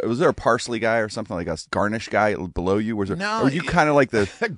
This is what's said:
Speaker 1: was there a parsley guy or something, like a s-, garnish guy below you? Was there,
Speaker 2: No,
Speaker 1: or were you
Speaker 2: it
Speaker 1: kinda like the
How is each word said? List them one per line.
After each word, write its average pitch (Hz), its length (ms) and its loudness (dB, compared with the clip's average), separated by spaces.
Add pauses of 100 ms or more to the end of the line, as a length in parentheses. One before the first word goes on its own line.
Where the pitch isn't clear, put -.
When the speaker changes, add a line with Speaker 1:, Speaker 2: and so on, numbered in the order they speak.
Speaker 1:
was 120 160 0
there 170 80 4
a 131 60 4
parsley 117 440 0
guy 113 200 0
or 110 100 0
something, 104 300 -8
like 85 100 -4
a 85 40 -2
s-, - 200 -8
garnish 104 380 -2
guy 107 260 2
below 90 420 -2
you? 110 200 -2
Was 98 100 -2
there, 92 100 -4
Speaker 2:
No, - 220 -2
Speaker 1:
or 117 60 0
were 135 40 4
you 147 120 -2
Speaker 2:
it - 60 -8
Speaker 1:
kinda 156 260 4
like 143 180 4
the 107 180 2 (280)